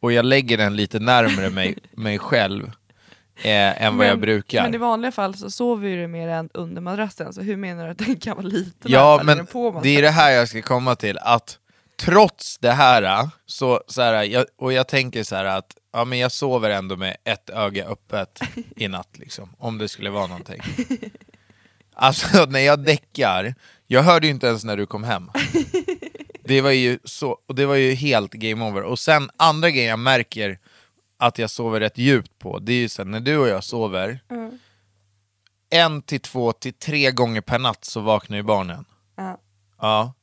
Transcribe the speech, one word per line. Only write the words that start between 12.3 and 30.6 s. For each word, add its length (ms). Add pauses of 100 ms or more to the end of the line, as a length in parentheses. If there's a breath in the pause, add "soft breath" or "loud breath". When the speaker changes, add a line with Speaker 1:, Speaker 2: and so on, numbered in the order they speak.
Speaker 1:
det 140
här, 560 (180)
så, 400
så 160
här, 200
jag, 220 (140)
och 140
jag 160
tänker 360
så 120
här 80
att, 320 (160)
ja, 120
men 140
jag 140
sover 380
ändå 260
med 280
ett 260
öga 360
öppet 540 (180)
Speaker 2:
<laughs> 180
Speaker 1:
i 120
natt, 300
liksom, 300 (100)
om 200
det 100
skulle 220
vara 160
någonting. 400
Speaker 2:
<laughs> 440 (840 soft breath)
Speaker 1:
Alltså, 480
när 160
jag 240
däckar, 680 (320 soft breath)
jag 160
hörde 240
ju 60
inte 140
ens 180
när 120
du 100
kom 180
hem. 300
Speaker 2:
<laughs> 1120
Speaker 1:
Det 140
var 100
ju 340
så, 340 (100)
och 60
det 120
var 80
ju 200
helt 380
game 320
over. 180
Och 160
sen 380
andra 340
grejen 200
jag 80
märker 600 (600 soft breath)